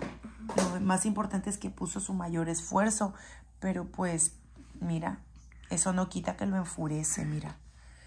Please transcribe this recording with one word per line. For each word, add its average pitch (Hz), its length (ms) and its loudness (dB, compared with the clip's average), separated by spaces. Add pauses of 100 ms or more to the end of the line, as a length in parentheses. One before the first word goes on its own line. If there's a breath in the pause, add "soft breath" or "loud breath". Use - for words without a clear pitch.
(580)
Lo 180 240 2
más 185 240 6
importante 202 440 0
es - 80 -2
que 190 120 -4
puso 185 300 -4
su 190 140 -4
mayor 170 360 0
esfuerzo, 196 640 2 (460 loud breath)
pero 180 260 0
pues, 175 480 2 (460)
mira, 165 400 0 (500)
eso 180 240 2
no 180 160 4
quita 180 280 -2
que 202 100 0
lo 190 100 2
enfurece, 156 680 0
mira. 151 320 -4 (500 soft breath)